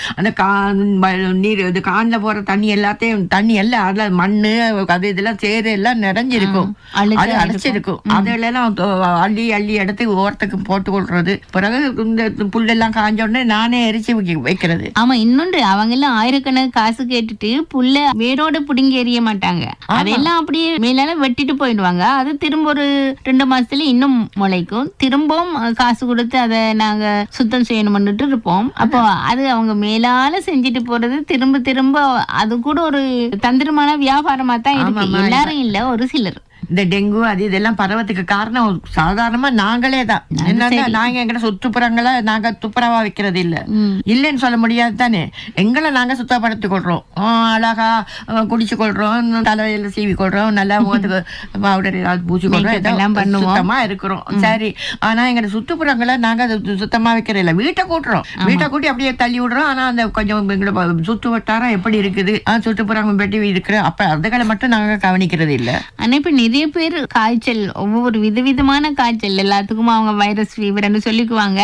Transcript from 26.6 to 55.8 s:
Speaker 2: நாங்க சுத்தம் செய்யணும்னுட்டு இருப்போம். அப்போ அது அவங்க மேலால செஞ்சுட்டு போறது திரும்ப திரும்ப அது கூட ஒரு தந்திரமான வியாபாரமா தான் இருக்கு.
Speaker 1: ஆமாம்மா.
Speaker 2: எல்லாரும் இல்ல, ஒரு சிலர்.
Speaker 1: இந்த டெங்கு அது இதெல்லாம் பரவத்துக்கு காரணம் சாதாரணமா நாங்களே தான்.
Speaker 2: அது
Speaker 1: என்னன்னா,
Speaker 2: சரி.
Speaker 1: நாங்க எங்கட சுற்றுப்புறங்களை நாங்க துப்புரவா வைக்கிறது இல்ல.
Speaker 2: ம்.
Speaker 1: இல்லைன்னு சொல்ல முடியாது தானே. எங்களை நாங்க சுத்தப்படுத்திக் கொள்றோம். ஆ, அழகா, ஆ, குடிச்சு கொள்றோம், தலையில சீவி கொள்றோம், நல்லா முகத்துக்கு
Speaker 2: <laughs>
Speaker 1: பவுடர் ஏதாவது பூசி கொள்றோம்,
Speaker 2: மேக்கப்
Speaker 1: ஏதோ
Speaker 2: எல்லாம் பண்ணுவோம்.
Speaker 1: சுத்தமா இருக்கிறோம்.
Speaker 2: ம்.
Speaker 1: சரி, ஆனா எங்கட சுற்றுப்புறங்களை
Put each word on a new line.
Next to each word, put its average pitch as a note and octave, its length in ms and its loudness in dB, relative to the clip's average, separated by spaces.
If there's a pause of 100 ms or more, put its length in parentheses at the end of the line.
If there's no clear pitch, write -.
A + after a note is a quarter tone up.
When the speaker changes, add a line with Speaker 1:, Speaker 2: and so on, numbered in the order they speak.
Speaker 2:
நாங்க G#3+ 560 0
சுத்தம் B3 400 0
செய்யணும்னுட்டு G#3 420 2
இருப்போம். A3+ 600 0
அப்போ A#3 280 0
அது A#3 480 0
அவங்க A3 360 0
மேலால B3 640 0
செஞ்சுட்டு B3+ 360 0
போறது A#3+ 380 -2
திரும்ப C4+ 360 2
திரும்ப C4+ 420 2 (220)
அது A3 360 -2
கூட D4 220 -2
ஒரு C4+ 480 0 (100)
தந்திரமான D4 580 2
வியாபாரமா C4 640 0
தான் C#4 180 0
இருக்கு. A#3+ 220 0
Speaker 1:
ஆமாம்மா. F#3+ 220 0
Speaker 2:
எல்லாரும் C#4+ 360 2
இல்ல, A#3 300 -2
ஒரு A#3+ 180 0
சிலர். A3+ 340 -4 (340)
Speaker 1:
இந்த G3 100 2
டெங்கு G3+ 360 0
அது G#3 220 0
இதெல்லாம் G#3 320 0
பரவத்துக்கு G3+ 480 -2
காரணம் G#3+ 580 0 (140)
சாதாரணமா A3+ 540 0
நாங்களே A#3+ 560 0
தான். G#3 200 0 (140)
Speaker 2:
அது F3+ 140 2
Speaker 1:
என்னன்னா, A#3+ 260 2
Speaker 2:
சரி. B3 120 0
Speaker 1:
நாங்க A#3+ 340 0
எங்கட A#3 120 -2
சுற்றுப்புறங்களை A#3 840 0
நாங்க A3 440 0
துப்புரவா A#3 340 0
வைக்கிறது G3+ 400 -2
இல்ல. E3+ 260 -2
Speaker 2:
ம். G#3 420 0
Speaker 1:
இல்லைன்னு C#4 280 2
சொல்ல A#3+ 220 0
முடியாது A#3 380 2
தானே. A3+ 340 0 (260)
எங்களை C4+ 360 0
நாங்க B3 220 0
சுத்தப்படுத்திக் A3 580 -2
கொள்றோம். F3+ 300 -2 (160)
ஆ, A3+ 340 0
அழகா, A3+ 540 0 (240)
ஆ, A3 120 0
குடிச்சு A3+ 340 -2
கொள்றோம், A3 640 0
தலையில G#3+ 460 0
சீவி G3+ 260 -2
கொள்றோம், G3 360 0
நல்லா G3+ 300 2
முகத்துக்கு G3 460 0 (160)
Speaker 2:
<laughs> G3+ 200 -8
Speaker 1:
பவுடர் F#3+ 340 0
ஏதாவது F3+ 280 -2
பூசி F3+ 240 -2
கொள்றோம், F#3 40 2
Speaker 2:
மேக்கப் G#3 220 2
Speaker 1:
ஏதோ G3 160 0
Speaker 2:
எல்லாம் G3+ 260 2
பண்ணுவோம். G3 300 0
Speaker 1:
சுத்தமா F#3+ 360 2
இருக்கிறோம். G3 480 -4
Speaker 2:
ம். G3+ 100 -2
Speaker 1:
சரி, A3 360 0 (240)
ஆனா A3+ 260 0
எங்கட A#3+ 200 0
சுற்றுப்புறங்களை B3 720 -2